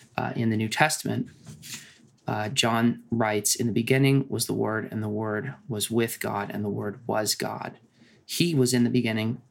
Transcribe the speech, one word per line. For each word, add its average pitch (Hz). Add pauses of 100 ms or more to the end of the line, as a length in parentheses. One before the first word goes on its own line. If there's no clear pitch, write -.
(180)
uh, 123
in 117
the 110
New 110
Testament. 120 (1000)
Uh, 107
John 117
writes, 107
"In 120
the 110
beginning 135
was 110
the 110
Word, 110
and 110
the 107
Word 107 (140)
was 107
with 113
God, 104
and 104
the 101
Word 104
was 110
God. - (480)
He 170
was 127
in 120
the 120
beginning 113